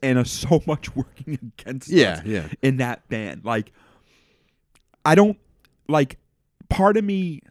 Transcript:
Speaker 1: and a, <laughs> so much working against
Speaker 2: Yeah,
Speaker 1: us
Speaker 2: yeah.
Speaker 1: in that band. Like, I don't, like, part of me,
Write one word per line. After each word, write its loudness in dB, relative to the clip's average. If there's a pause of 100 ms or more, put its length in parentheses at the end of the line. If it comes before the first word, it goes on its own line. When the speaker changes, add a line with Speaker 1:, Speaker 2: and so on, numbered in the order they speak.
Speaker 1:
and 2
a, 2
<laughs> -
so 0
much -6
working -10
against -12
Speaker 2:
Yeah, 6
Speaker 1:
us -14
Speaker 2:
yeah. -4 (140)
Speaker 1:
in 2
that -6
band. -10
Like, -4 (1300)
I 4
don't, 6 (500)
like, 0 (520)
part 2
of 0
me, -4